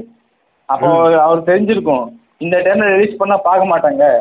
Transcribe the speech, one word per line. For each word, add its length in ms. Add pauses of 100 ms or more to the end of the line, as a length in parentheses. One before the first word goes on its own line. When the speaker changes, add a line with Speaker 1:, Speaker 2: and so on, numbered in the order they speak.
(680)
Speaker 1:
அப்போ 220
Speaker 2:
ம். 300
Speaker 1:
அவரு 220
தெரிஞ்சிருக்கும், 680 (300)
இந்த 180
டைம்ல 400
release 200
பண்ணா 200
பார்க்க 420
மாட்டாங்க, 420